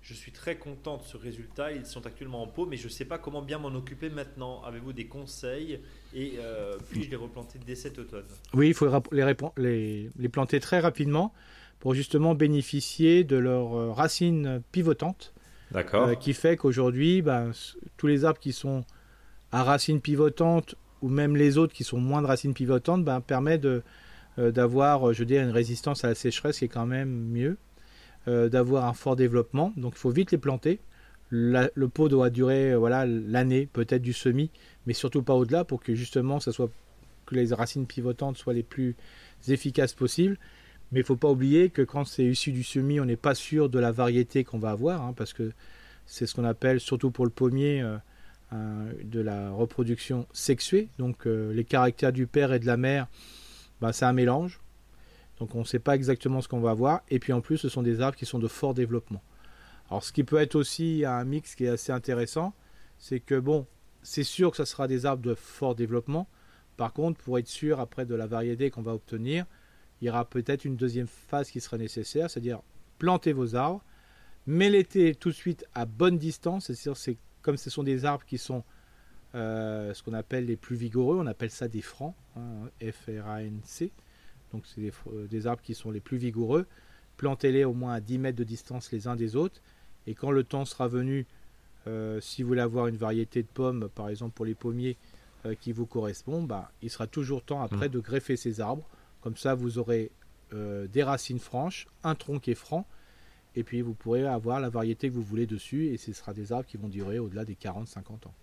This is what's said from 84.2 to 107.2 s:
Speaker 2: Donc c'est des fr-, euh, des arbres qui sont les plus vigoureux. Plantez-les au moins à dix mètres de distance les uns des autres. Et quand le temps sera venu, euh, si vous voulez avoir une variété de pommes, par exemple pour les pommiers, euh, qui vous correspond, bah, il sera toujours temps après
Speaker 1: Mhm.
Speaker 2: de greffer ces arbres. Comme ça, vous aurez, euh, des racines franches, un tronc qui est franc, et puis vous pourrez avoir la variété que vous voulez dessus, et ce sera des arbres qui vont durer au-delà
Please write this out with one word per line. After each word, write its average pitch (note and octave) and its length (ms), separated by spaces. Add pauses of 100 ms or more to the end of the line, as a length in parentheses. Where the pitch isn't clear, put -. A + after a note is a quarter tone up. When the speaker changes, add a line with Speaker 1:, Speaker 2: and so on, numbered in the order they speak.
Speaker 2:
Donc A2 140
c'est - 160
des G#2 100
fr-, - 220
euh, G#2 140
des G#2+ 200
arbres G#2 160
qui A#2 100
sont - 160
les G#2+ 120
plus - 160
vigoureux. A#2+ 500 (500)
Plantez-les C#3 460
au B2+ 100
moins B2 200
à A2+ 80
dix A#2+ 160
mètres C3 200
de B2 60
distance A#2 480
les A2 160
uns A#2+ 80
des A2+ 200
autres. F3 260 (440)
Et A2 100
quand C3+ 160
le C#3 120
temps C3+ 220
sera B2+ 220
venu, B2+ 380 (600)
euh, A2 340
si - 220
vous A#2+ 60
voulez B2 120
avoir A#2+ 260
une A2+ 100
variété A2+ 440
de A2+ 60
pommes, B2+ 480
par G#2 140
exemple A2 260
pour A2+ 100
les A2 80
pommiers, A#2+ 440 (480)
euh, A2 100
qui - 160
vous A#2 140
correspond, A#2+ 580
bah, G#2 280 (100)
il A2+ 80
sera A2 180
toujours C3+ 340
temps C#3+ 220
après G#2+ 240
Speaker 1:
Mhm. C3 60
Speaker 2:
de B2 60
greffer B2+ 360
ces A2+ 260
arbres. C3 260 (340)
Comme A2+ 160
ça, C3+ 180
vous B2 240
aurez, A2+ 320 (420)
euh, G2+ 320
des G#2+ 160
racines C3 380
franches, C#3+ 480 (160)
un D#3+ 100
tronc C#3+ 260
qui B2 120
est A2+ 40
franc, - 300 (720)
et A#2+ 80
puis A#2+ 180
vous A#2 120
pourrez A#2+ 340
avoir A#2+ 320
la C3 100
variété A#2 400
que B2 60
vous A#2 80
voulez G#2+ 240
dessus, B2+ 400
et B2+ 100
ce - 160
sera - 200
des G#2 180
arbres A2 160
qui - 100
vont G#2 120
durer G2+ 280
au-delà G#2+ 260